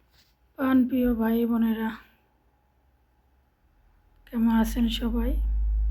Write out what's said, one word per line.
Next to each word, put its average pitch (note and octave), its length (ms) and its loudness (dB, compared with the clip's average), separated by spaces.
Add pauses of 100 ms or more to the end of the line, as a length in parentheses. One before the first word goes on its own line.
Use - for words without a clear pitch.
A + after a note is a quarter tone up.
(560)
প্রাণপ্রিয় B3+ 600 2
ভাই A3+ 300 0
বোনেরা, A3+ 520 -2 (2250)
কেমন A#3 180 0
আছেন A3+ 400 2
সবাই? A#3 460 -2 (560)